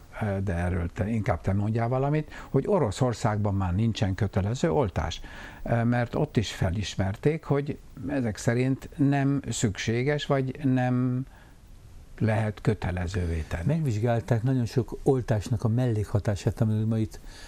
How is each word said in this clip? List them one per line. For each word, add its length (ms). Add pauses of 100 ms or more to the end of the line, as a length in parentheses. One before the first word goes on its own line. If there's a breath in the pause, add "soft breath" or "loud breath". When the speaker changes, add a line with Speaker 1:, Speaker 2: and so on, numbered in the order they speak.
(220)
Speaker 1:
ö, 220
de 100
erről 400
te, 160
inkább 320
te 120
mondjál 340
valamit, 440 (180 loud breath)
hogy 180
Oroszországban 880
már 200
nincsen 400
kötelező 560
oltás, 500 (420 loud breath)
ö, 200
mert 320
ott 220
is 140
felismerték, 920
hogy 340 (300)
ezek 300
szerint 580
nem 540
szükséges, 760
vagy 400
nem 600 (920 loud breath)
lehet 420
kötelezővé 840
tenni. 180
Speaker 2:
Megvizsgálták 800
nagyon 220
sok 380
oltásnak 600
a 40
mellékhatását, 920
amiről 240
ma 120
itt 220 (280 loud breath)